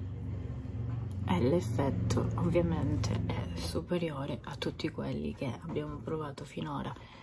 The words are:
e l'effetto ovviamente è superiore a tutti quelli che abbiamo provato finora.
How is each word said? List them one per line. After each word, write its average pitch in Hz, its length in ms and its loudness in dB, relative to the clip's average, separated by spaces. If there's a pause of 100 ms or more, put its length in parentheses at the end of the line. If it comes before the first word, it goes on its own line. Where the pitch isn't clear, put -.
(1300)
e 120 140 4
l'effetto - 960 4
ovviamente - 920 4
è - 300 -2
superiore 156 880 -2
a 147 140 -8
tutti - 320 -2
quelli 143 440 -2
che 135 300 -4
abbiamo 151 340 -4
provato 151 480 -6
finora. 143 480 -6 (300)